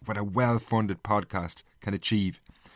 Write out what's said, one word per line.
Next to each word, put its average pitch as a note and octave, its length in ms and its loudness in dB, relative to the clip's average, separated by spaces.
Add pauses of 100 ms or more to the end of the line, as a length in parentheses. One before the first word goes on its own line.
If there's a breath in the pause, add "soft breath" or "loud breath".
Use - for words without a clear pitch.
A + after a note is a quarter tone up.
what G#2 120 -4
a G#2 60 -2
well-funded A2 800 2
podcast G2 600 -2 (160)
can G2+ 120 -4
achieve. G2 480 0 (360 soft breath)